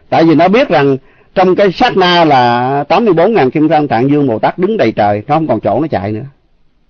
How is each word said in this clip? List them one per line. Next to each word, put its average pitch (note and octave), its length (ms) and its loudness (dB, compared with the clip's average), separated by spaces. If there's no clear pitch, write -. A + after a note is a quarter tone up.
Tại C#3+ 140 2
vì E3 120 4
nó E3+ 120 4
biết A#3+ 220 2
rằng C#3+ 280 0
trong F#3 200 2
cái G3+ 160 2
sát A#3 260 -2
na F3 280 2
là C3 580 0
tám F#3 220 0
mươi G3 80 2
bốn F3 200 2
ngàn C3+ 180 0
Kim D#3 180 0
Cang D3+ 180 0
Tạng B2 220 0
Dương D3 180 0
Bồ G#2+ 120 -2
Tát - 180 -4
đứng G3 200 -2
đầy A#2+ 140 0
trời, G#2 360 -2
nó D3 80 0
không D#3+ 120 -2
còn A#2 120 -2
chỗ G#2 200 -2
nó D#3+ 80 -4
chạy G2+ 240 -4
nữa. G#2+ 140 -10